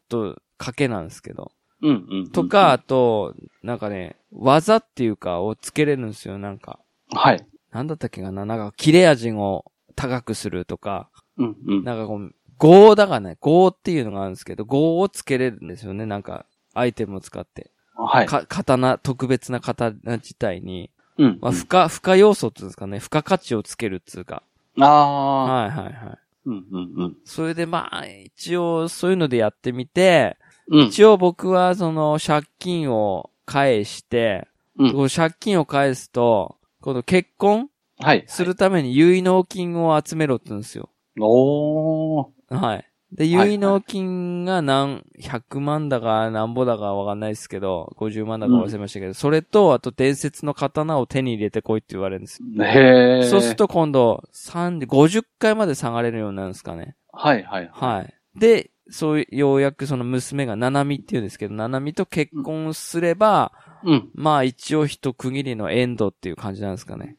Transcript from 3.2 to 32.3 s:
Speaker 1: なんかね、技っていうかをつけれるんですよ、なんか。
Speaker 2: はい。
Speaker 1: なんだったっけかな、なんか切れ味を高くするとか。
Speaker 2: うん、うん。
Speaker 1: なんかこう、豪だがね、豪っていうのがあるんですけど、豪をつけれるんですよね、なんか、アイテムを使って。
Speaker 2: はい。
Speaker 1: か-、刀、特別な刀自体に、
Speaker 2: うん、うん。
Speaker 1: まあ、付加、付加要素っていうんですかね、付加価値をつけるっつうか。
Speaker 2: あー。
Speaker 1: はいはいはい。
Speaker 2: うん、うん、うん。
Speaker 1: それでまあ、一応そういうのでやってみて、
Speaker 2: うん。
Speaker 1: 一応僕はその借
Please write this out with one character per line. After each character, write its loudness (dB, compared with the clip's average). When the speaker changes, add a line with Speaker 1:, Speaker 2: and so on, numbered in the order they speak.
Speaker 1:
な -8
ん -10
か -8
ね、 -10
技 2
っ -2
て -10
い 0
う -4
か -6
を -6
つ -16
け -2
れ 0
る -8
ん -12
で -14
す -16
よ、 -12
な -12
ん -16
か。 -20
Speaker 2:
は 2
い。 -4
Speaker 1:
な -8
ん -8
だ -10
っ -14
た -8
っ -20
け -16
か -12
な、 -10
な -6
ん -6
か -10
切 2
れ 8
味 2
を -2
高 -6
く -6
す -8
る -6
と -10
か。 -10
Speaker 2:
う -2
ん、 -6
う -2
ん。 -6
Speaker 1:
な -6
ん -6
か -8
こ -8
う、 -16
豪 12
だ 4
が 0
ね、 -10
豪 4
っ -2
て -8
い 0
う -4
の -8
が -8
あ -4
る -6
ん -8
で -12
す -18
け -14
ど、 -8
豪 0
を 0
つ -16
け -2
れ -2
る -12
ん -14
で -14
す -16
よ -10
ね、 -8
な -6
ん -12
か、 -14
ア 0
イ -2
テ -6
ム -10
を -12
使 -14
っ -12
て。 -20
Speaker 2:
は 0
い。 -2
Speaker 1:
か-、 -2
刀、 0
特 -6
別 -2
な -6
刀 -6
自 -8
体 -6
に、 -12
Speaker 2:
う 4
ん、 6
う 4
ん。 -4
Speaker 1:
ま -4
あ、 0
付 -6
加、 4
付 -12
加 2
要 6
素 -4
っ -10
て -20
い -18
う -12
ん -12
で -16
す -20
か -14
ね、 -10
付 -16
加 -2
価 -2
値 -6
を -2
つ -18
け -6
る -8
っ -12
つ -18
う -14
か。 -14
Speaker 2:
あ 0
ー。 6
Speaker 1:
は 4
い -6
は -10
い -14
は -18
い。 -20
Speaker 2:
う -8
ん、 -10
う -8
ん、 -10
う -4
ん。 -14
Speaker 1:
そ -8
れ -4
で -6
ま -6
あ、 -10
一 -10
応 -2
そ -6
う 2
い 2
う 2
の 0
で 0
や 2
っ -6
て -8
み -10
て、 4
Speaker 2:
う 6
ん。 10
Speaker 1:
一 6
応 10
僕 0
は 4
そ -2
の 0
借 0